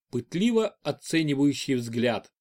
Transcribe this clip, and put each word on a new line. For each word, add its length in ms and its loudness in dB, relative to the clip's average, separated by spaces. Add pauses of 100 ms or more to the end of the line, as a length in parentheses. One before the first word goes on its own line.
(120)
пытливо 560 0 (160)
оценивающий 920 0
взгляд. 560 -2 (100)